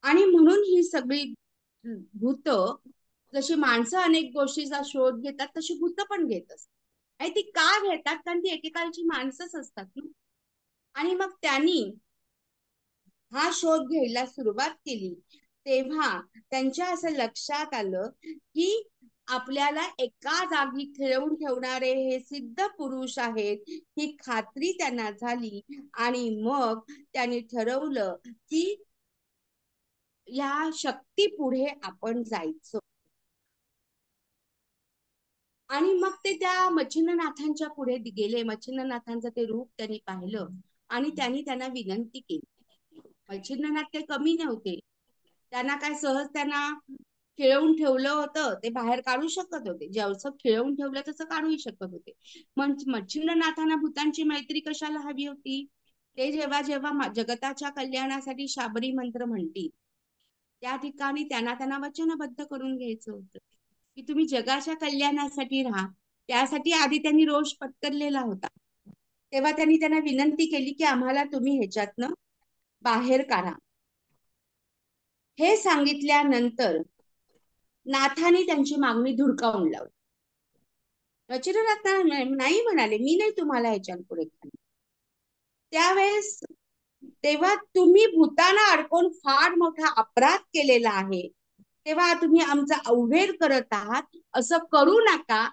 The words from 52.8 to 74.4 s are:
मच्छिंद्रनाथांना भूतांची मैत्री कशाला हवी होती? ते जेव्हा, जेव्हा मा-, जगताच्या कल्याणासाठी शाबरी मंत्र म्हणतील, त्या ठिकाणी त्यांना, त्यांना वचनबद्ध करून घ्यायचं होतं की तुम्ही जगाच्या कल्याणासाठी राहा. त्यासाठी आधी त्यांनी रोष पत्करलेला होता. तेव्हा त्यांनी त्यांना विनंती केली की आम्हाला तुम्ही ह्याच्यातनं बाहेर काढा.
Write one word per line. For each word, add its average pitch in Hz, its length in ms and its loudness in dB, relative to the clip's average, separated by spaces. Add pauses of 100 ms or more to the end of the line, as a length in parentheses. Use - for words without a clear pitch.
मच्छिंद्रनाथांना 320 880 -2
भूतांची 302 480 -2
मैत्री 302 360 -2
कशाला 302 400 -8
हवी 285 260 -8
होती? 277 400 -10 (520)
ते 262 140 -2
जेव्हा, 285 300 -2
जेव्हा 285 300 -4
मा-, 269 220 -4
जगताच्या 254 560 -6
कल्याणासाठी 269 800 -6
शाबरी 240 440 -6
मंत्र 247 340 -6
म्हणतील, 190 420 -6 (920)
त्या 254 140 -6
ठिकाणी 277 480 -6
त्यांना, 240 300 -4
त्यांना 269 240 -6
वचनबद्ध 294 640 -6
करून 262 340 -8
घ्यायचं 226 340 -10
होतं 196 260 -18 (580)
की 269 60 -20
तुम्ही 302 240 0
जगाच्या 269 500 -2
कल्याणासाठी 277 880 -2
राहा. 196 240 -2 (400)
त्यासाठी 269 440 0
आधी 302 260 2
त्यांनी 311 280 4
रोष 294 280 0
पत्करलेला 285 640 -4
होता. 202 280 -6 (840)
तेव्हा 277 200 2
त्यांनी 311 240 4
त्यांना 311 240 4
विनंती 302 460 2
केली 277 280 -2
की 320 100 -4
आम्हाला 262 400 2
तुम्ही 277 340 0
ह्याच्यातनं 208 500 -4 (760)
बाहेर 247 400 2
काढा. 190 300 0 (1900)